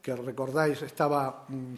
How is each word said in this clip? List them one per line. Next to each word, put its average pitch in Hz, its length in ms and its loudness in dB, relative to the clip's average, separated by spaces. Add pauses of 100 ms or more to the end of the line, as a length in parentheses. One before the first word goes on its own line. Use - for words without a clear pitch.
que 131 120 -4
recordáis 131 680 0
estaba, 143 680 0
mm, 127 280 -8